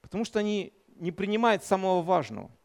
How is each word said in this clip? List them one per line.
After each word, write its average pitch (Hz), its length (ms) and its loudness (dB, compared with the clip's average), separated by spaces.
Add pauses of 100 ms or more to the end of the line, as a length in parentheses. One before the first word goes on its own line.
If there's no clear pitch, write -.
потому 214 240 -6
что 214 140 -4
они 208 340 -2 (240)
не 175 160 -6
принимают 208 520 2
самого 190 360 2
важного. 156 500 -2 (140)